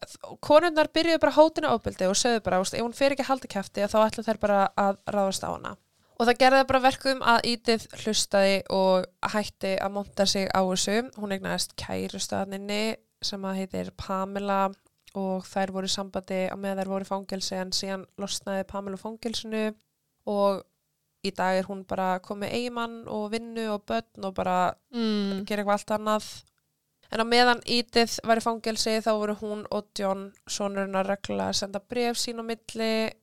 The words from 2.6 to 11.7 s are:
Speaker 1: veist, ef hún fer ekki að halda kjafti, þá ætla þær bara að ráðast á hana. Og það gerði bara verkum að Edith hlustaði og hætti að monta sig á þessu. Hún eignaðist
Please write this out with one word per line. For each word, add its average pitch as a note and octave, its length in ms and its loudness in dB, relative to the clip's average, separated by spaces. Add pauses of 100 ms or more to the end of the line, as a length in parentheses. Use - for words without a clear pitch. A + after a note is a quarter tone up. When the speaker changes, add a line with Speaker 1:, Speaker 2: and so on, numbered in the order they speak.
Speaker 1:
veist, - 80 -6
ef A#3 100 -2
hún A#3 100 -6
fer C#4 160 4
ekki C4 140 -2
að C4+ 60 -2
halda C4 160 -2
kjafti, G3+ 420 -4
þá A3 160 2
ætla A3 180 -2
þær A3 160 -2
bara G3+ 200 4 (180)
að G3+ 200 2 (100)
ráðast G3 360 0
á F3 80 -4
hana. - 260 -8 (420)
Og A#3 100 4
það A#3+ 80 4
gerði C4 300 6
bara C4 120 4
verkum C4 460 2
að A#3 180 6
Edith A3+ 440 0 (160)
hlustaði G3 560 2 (100)
og F#3+ 380 2 (260)
hætti G3+ 380 -2 (100)
að G3 100 -2
monta G3+ 360 0
sig G3 260 0
á F#3+ 80 4
þessu. G3 560 0
Hún G#3 160 -6
eignaðist F#3 420 -4